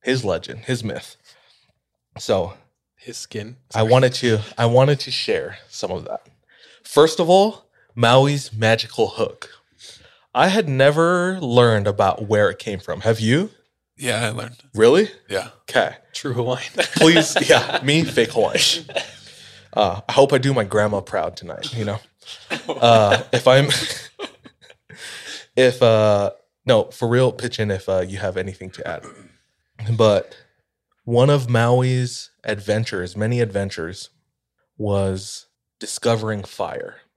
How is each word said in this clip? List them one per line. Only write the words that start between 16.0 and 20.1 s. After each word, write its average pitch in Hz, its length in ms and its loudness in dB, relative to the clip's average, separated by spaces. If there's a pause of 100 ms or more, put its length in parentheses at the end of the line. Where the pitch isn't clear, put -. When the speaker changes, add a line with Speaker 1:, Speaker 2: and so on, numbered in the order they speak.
Speaker 2:
True - 220 -10
Hawaiian. 123 400 -6
<laughs> - 40 -10 (180)
Speaker 1:
Please, 160 420 4 (100)
yeah, 151 360 2
me, 151 200 2
fake 120 280 -2
Hawaiian. - 540 -2 (920)
Uh, 98 320 0
I - 40 -8